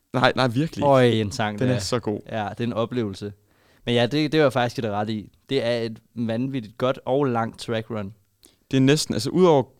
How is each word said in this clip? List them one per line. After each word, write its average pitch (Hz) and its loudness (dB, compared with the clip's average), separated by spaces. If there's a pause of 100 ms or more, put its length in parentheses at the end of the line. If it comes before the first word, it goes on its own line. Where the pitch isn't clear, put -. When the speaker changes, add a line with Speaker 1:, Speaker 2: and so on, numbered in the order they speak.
(120)
Speaker 1:
Nej, 127 2
nej, 131 2
virkelig. 143 -2
Speaker 2:
Øj, 135 6
en 110 2
sang, 107 -4
Speaker 1:
Den 127 0
Speaker 2:
der. 127 2
Speaker 1:
er 120 -2
så 117 -2
god. 104 -4
Speaker 2:
Ja, 107 -6
det 104 -10
er 120 -4
en 117 -4
oplevelse. 104 -4 (540)
Men 123 0
ja, 120 4
det, 147 -2
det 156 4
var 131 6
faktisk, 123 -2
det 113 -2
ret 104 -4
i. 107 -8 (160)
Det 135 -2
er 120 0
et 113 -6 (140)
vanvittigt 117 -4
godt 127 0
og 135 0
langt 117 -2
track 110 -6
run. 104 -8 (560)
Speaker 1:
Det 135 0
er 131 4
næsten, 139 2
altså, 110 -4
udover 160 4 (180)